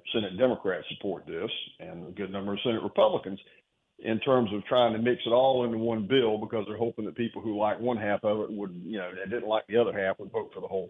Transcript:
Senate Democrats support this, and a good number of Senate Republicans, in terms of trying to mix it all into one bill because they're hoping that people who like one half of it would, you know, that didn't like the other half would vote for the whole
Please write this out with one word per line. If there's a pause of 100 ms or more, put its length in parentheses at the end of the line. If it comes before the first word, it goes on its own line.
(140)
Senate
Democrats
support
this, (300)
and
a
good
number
of
Senate
Republicans, (600)
in
terms
of
trying
to
mix
it
all
into
one
bill
because
they're
hoping
that
people
who
like
one
half
of
it
would, (140)
you
know,
that
didn't
like
the
other
half
would
vote
for
the
whole